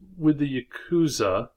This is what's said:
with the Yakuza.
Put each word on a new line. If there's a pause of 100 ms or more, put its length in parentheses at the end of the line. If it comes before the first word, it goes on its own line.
(160)
with
the (420)
Yakuza.